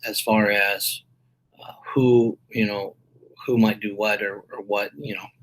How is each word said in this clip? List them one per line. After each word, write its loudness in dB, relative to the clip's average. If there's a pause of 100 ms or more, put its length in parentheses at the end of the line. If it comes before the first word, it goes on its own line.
as -6
far 2
as, 0 (560)
uh, -20 (200)
who, 4 (120)
you 0
know, -6 (500)
who 0
might 4
do -8
what -2
or, -6
or -14
what, -2
you -10
know -14 (160)